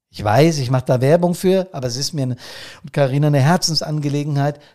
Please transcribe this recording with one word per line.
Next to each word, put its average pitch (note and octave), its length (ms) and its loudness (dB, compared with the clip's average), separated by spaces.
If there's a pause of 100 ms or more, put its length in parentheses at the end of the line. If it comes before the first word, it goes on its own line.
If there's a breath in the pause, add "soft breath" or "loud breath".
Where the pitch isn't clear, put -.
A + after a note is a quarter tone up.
Ich - 160 -14
weiß, C#3+ 340 4
ich B2+ 120 -4
mache C3 160 0
da B2+ 160 2
Werbung F3 320 2
für, F#3 380 0
aber C3 140 -8
es A#2+ 100 -6
ist C#3+ 180 -6
mir C#3+ 80 -4
eine, B2+ 140 -4 (460 loud breath)
und D3+ 100 -20
Carina C#3+ 340 2
eine D3 140 2
Herzensangelegenheit, D3 1200 -2 (140 loud breath)